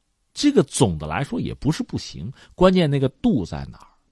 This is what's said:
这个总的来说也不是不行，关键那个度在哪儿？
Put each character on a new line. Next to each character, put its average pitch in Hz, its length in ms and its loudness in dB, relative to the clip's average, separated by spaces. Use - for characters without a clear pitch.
这 285 180 2
个 226 120 4
总 90 340 2
的 76 80 -10
来 80 180 -4
说 240 160 -8
也 - 140 -6
不 - 180 -2
是 - 120 -4
不 - 140 -8
行， 85 340 -10
关 185 180 4
键 175 160 2
那 139 100 0
个 131 100 0
度 151 360 0
在 69 260 -10
哪 - 60 -20
儿？ - 100 -20